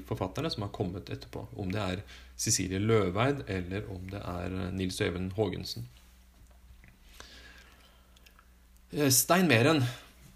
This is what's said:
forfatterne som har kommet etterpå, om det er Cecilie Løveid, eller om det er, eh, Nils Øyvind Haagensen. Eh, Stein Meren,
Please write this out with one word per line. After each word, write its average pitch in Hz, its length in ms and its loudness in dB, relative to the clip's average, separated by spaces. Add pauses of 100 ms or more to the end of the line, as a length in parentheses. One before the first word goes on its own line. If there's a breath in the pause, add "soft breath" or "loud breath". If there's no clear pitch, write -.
forfatterne 117 400 -2
som 104 160 -4
har 98 80 -8
kommet 98 400 -4
etterpå, - 300 -10 (180)
om 92 80 -4
det 104 140 -2
er 92 180 -2 (340 loud breath)
Cecilie 95 460 0
Løveid, 110 640 2
eller 95 480 -4
om 92 160 -10
det 98 140 -8
er, 90 400 -4
eh, 92 100 -4
Nils 92 320 -2
Øyvind 92 320 -2
Haagensen. 95 480 -2 (3000 loud breath)
Eh, 147 220 4
Stein 175 340 6
Meren, 135 360 6 (520 loud breath)